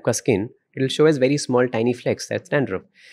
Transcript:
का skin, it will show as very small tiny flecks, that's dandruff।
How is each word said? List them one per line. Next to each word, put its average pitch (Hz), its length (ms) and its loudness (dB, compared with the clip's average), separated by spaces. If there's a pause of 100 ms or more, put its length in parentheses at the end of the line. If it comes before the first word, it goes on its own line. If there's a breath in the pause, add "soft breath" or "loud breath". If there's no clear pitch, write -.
का 123 80 0
skin, 107 340 0
it - 380 -8
will 131 160 -4
show 156 120 6
as 131 120 2
very 143 220 0
small 123 280 0
tiny 120 220 0
flecks, - 360 -4
that's - 180 -8
dandruff। 110 320 -2 (300 loud breath)